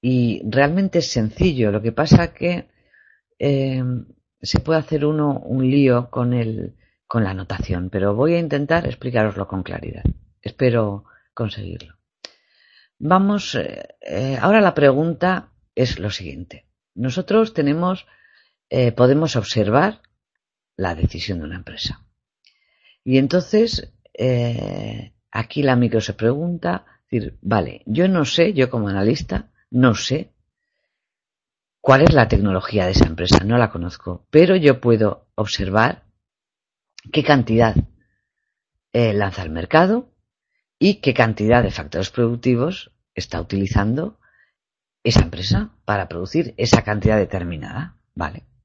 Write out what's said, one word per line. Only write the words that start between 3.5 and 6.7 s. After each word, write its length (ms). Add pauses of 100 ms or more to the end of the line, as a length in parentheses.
se 200
puede 180
hacer 260
uno 340
un 320
lío 380
con 240
el, 440 (300)